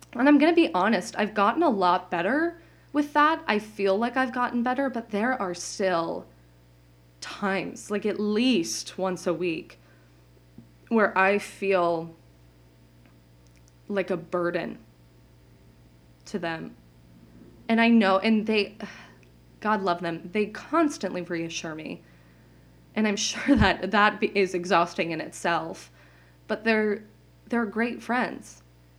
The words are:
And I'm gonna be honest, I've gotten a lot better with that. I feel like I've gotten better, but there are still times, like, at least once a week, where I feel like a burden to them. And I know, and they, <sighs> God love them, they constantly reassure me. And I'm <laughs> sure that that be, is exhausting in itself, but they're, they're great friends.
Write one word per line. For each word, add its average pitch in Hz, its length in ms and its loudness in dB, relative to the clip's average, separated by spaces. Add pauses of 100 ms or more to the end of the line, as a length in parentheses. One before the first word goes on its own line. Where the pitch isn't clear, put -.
(120)
And 254 160 2
I'm 294 100 8
gonna 320 160 4
be 330 180 4
honest, 190 460 0
I've 208 160 -2
gotten 214 280 2
a 339 60 4
lot 185 420 2
better 262 480 -2 (340)
with 294 220 -2
that. 302 320 4
I 214 120 2
feel 196 400 0
like 240 180 -4
I've 262 160 0
gotten 240 300 -2
better, 254 260 0
but 226 220 -8
there 226 320 -2
are 180 120 -4
still 175 720 -2 (920)
times, 190 720 -6
like, 208 160 -2
at 202 140 -2
least 208 760 0
once 180 300 -4
a 180 80 2
week, 165 440 -6 (1080)
where 220 300 2
I 196 200 4
feel 170 760 0 (1700)
like 196 220 -4
a 185 60 -2
burden 170 640 -4 (1500)
to 208 120 -8
them. 165 380 -8 (920)
And 226 120 4
I 226 80 6
know, 196 300 6
and 214 280 2
they, 214 300 0 (420)
<sighs> - 420 -20
God 208 220 0
love 175 180 0
them, 170 320 -6
they 214 140 0
constantly 214 760 -2
reassure 165 520 -6
me. 156 280 -12 (920)
And 214 120 2
I'm 202 100 0
<laughs> - 0 -
sure - 400 0
that 196 340 4
that 208 300 4
be, - 140 0
is 190 200 2
exhausting 175 560 0
in 160 100 -4
itself, 160 720 -6 (580)
but 214 160 -6
they're, 214 400 0 (440)
they're 233 180 -2
great 226 360 -4
friends. - 600 -6 (360)